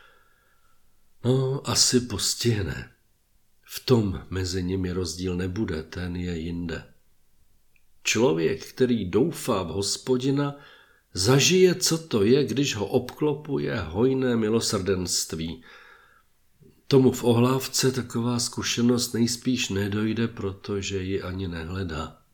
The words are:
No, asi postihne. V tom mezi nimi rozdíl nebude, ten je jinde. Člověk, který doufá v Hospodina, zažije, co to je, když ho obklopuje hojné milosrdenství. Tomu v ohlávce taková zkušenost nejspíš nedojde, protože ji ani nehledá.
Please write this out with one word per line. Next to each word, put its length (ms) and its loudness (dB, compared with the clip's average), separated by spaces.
No, 460 0
asi 300 4
postihne. 920 -2
V 220 -14
tom 440 2
mezi 340 -4
nimi 280 -2
rozdíl 440 -4
nebude, 480 -4
ten 320 -8
je 220 -4
jinde. 560 -6
Člověk, 640 2
který 400 0
doufá 580 0
v 40 -6
Hospodina, 880 -2
zažije, 640 6
co 220 0
to 260 0
je, 200 6
když 320 0
ho 120 -4
obklopuje 920 -2
hojné 560 2
milosrdenství. 1300 0
Tomu 240 6
v 120 -4
ohlávce 680 2
taková 480 -4
zkušenost 720 0
nejspíš 560 0
nedojde, 580 0
protože 760 -6
ji 180 -2
ani 260 -6
nehledá. 760 -6